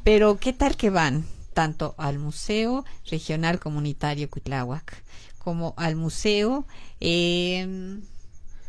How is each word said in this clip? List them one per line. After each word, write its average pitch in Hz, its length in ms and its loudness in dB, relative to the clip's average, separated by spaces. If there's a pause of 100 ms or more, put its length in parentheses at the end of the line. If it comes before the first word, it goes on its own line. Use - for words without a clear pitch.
pero 214 360 8
¿qué 254 140 2
tal 269 240 2
que 220 120 4
van 160 360 2 (280)
tanto 156 440 0
al 143 220 -2
Museo 214 640 0 (260)
Regional 160 500 0
Comunitario 147 720 -2
Cuitláhuac 131 720 -6 (380)
como 170 380 -4
al 160 180 0
Museo, 208 680 2 (340)
em, 180 1000 0 (680)